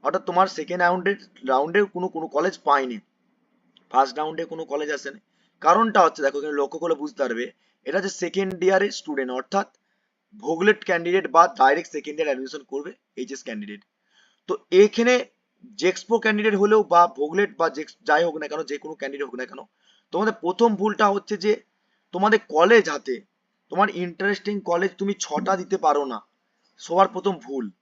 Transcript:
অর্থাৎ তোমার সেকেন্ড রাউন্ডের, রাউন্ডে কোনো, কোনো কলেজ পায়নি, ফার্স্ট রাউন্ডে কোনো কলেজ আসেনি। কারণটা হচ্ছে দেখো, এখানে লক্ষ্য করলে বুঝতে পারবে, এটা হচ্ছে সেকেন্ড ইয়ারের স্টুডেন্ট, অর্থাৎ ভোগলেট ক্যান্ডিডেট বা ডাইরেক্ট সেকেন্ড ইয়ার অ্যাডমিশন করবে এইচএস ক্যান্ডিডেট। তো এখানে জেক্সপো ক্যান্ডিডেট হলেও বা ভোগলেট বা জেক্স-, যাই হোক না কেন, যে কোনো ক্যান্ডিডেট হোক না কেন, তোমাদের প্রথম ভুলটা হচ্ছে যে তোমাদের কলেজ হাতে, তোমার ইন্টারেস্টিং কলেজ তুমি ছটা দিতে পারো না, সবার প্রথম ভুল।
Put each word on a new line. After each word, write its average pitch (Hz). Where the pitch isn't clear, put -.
অর্থাৎ 160
তোমার 180
সেকেন্ড 175
রাউন্ডের, 180
রাউন্ডে 160
কোনো, 175
কোনো 160
কলেজ 151
পায়নি, 135
ফার্স্ট 127
রাউন্ডে 160
কোনো 160
কলেজ 147
আসেনি। 139
কারণটা 208
হচ্ছে 160
দেখো, 135
এখানে 147
লক্ষ্য 139
করলে 165
বুঝতে 143
পারবে, 120
এটা 147
হচ্ছে 196
সেকেন্ড 180
ইয়ারের 190
স্টুডেন্ট, 135
অর্থাৎ 196
ভোগলেট 180
ক্যান্ডিডেট 175
বা 165
ডাইরেক্ট 143
সেকেন্ড 147
ইয়ার 156
অ্যাডমিশন 131
করবে 143
এইচএস 131
ক্যান্ডিডেট। 104
তো 185
এখানে 214
জেক্সপো 185
ক্যান্ডিডেট 208
হলেও 214
বা 175
ভোগলেট 180
বা 165
জেক্স-, 151
যাই 156
হোক 160
না 147
কেন, 151
যে 147
কোনো 156
ক্যান্ডিডেট 139
হোক 120
না 127
কেন, 127
তোমাদের 214
প্রথম 185
ভুলটা 208
হচ্ছে 202
যে 208
তোমাদের 208
কলেজ 190
হাতে, 131
তোমার 190
ইন্টারেস্টিং 196
কলেজ 175
তুমি 196
ছটা 190
দিতে 185
পারো 147
না, 107
সবার 185
প্রথম 185
ভুল। 131